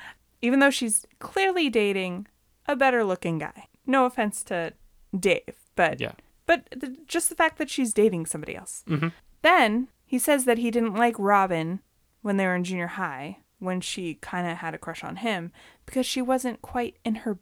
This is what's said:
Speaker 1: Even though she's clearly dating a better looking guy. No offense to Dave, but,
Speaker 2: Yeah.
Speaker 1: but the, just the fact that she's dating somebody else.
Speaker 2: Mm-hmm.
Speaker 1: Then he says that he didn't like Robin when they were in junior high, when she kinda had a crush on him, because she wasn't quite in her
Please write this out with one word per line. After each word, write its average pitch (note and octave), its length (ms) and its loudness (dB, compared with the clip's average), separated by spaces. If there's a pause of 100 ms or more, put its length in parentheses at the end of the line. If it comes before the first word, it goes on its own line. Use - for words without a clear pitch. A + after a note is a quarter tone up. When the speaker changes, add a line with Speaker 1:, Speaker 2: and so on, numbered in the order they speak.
(420)
Speaker 1:
Even B3 180 4
though C#4 100 8
she's A#3 360 -2 (140)
clearly F4+ 500 0
dating G3 580 -2 (400)
a D4 80 0
better B3 280 4
looking F3+ 360 0
guy. - 280 -10 (200)
No C4 180 4
offense A#3 400 -2
to E3+ 280 -4 (440)
Dave, - 380 0 (200)
but, D#3+ 260 2
Speaker 2:
Yeah. - 120 -6 (320)
Speaker 1:
but - 300 2
the, C4 220 -8 (100)
just - 220 -2
the E4 60 -8
fact D#4+ 240 2
that D4 100 -2
she's A#3+ 240 -2
dating G3+ 320 4
somebody D#3 300 -8
else. - 340 -14
Speaker 2:
Mm-hmm. E3 200 0 (320)
Speaker 1:
Then C4 460 4 (180)
he B3+ 140 -2
says C#4+ 260 2
that A#3 120 4
he A#3 140 0
didn't A3+ 240 0
like A#3 220 2
Robin F#3+ 600 2 (420)
when G3+ 160 0
they F#3+ 80 2
were F3+ 100 2
in F3+ 80 0
junior F3 240 -4
high, D#3+ 500 -8 (220)
when F#3 220 -4
she E3+ 400 -8
kinda F3+ 340 -4
had E3 180 -8
a D#3+ 60 -12
crush - 240 -12
on F3+ 140 -10
him, F#3+ 340 -4 (340)
because B3+ 200 -2
she - 160 -4
wasn't B3+ 400 -2
quite - 440 -6
in A3 100 0
her G#3+ 260 -6